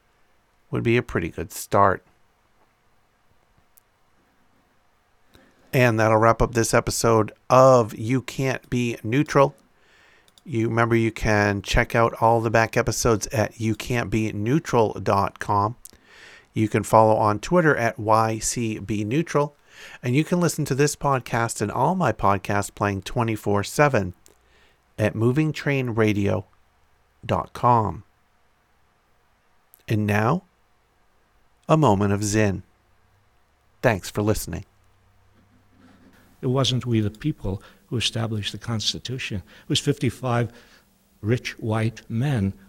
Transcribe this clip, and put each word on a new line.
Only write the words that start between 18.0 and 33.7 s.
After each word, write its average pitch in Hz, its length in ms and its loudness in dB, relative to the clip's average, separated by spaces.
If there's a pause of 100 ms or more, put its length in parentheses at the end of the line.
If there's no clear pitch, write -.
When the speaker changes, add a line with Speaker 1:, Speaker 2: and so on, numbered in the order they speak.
Speaker 1:
C 110 400 -4
B 104 240 -6
Neutral, 147 520 -2 (460)
and 127 140 -2
you 151 80 2
can 175 160 -2
listen 156 260 0
to - 80 -2
this 143 220 0
podcast 123 640 -4
and 104 100 -2
all 143 220 0
my 165 180 0
podcasts 101 640 -2
playing 101 300 -4
twenty-four 107 600 -2
seven 123 520 0 (800)
at 107 160 0
moving 127 400 0
train 135 380 -4
radio 101 560 0 (800)
dot 98 260 -2
com. 110 540 0 (1800)
And 107 180 0
now, 110 360 0 (1200)
a 156 80 4
moment 104 380 4
of 101 100 -2
Zen. 101 400 0 (1160)